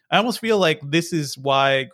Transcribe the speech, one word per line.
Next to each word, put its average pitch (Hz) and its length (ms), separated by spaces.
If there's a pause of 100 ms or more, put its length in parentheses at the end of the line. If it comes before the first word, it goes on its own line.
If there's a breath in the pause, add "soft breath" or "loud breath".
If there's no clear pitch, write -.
(100)
I 180 80
almost 233 220
feel 220 180
like 160 240
this 165 300
is 151 260
why 135 560